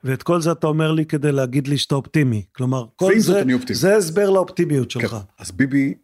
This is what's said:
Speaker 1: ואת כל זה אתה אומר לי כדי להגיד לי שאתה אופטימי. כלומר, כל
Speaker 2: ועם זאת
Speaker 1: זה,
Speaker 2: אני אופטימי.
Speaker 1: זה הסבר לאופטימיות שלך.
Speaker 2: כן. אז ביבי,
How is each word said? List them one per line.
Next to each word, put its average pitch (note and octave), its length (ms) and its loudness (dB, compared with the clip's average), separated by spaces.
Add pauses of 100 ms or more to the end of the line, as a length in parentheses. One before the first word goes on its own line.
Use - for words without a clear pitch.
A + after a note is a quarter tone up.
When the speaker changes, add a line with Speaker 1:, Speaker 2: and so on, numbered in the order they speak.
Speaker 1:
ואת C3 180 -4
כל E3+ 180 0
זה E3 120 0
אתה D#3+ 140 -4
אומר D#3 260 0
לי D#3+ 140 0
כדי D3 260 -2
להגיד C3 360 -2
לי C#3+ 100 0
שאתה - 160 -4
אופטימי. C3 480 0 (100)
כלומר, B2+ 320 -4 (120)
כל - 80 -2
Speaker 2:
ועם F#3+ 140 4
זאת F#3 160 4
Speaker 1:
זה, G3+ 80 2
Speaker 2:
אני B3+ 120 2
אופטימי. A#2+ 200 -2
Speaker 1:
זה F#3 220 4
הסבר G3 340 0
לאופטימיות E3+ 600 0
שלך. A2 200 -4
Speaker 2:
כן. A#2 60 -8 (220)
אז - 120 -16
ביבי, C3+ 540 0